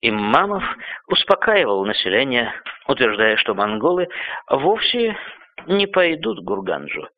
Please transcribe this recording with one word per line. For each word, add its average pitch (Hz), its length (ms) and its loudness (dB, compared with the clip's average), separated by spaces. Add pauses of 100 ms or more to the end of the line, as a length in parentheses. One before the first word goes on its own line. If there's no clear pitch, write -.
имамов 117 600 0 (460)
успокаивал 180 760 2
население, 110 680 0 (320)
утверждая, 110 500 4
что - 180 0
монголы 110 540 0 (400)
вовсе 214 720 0 (480)
не 196 220 2
пойдут 180 500 0
к 87 60 -14
Гурганджу 82 720 -6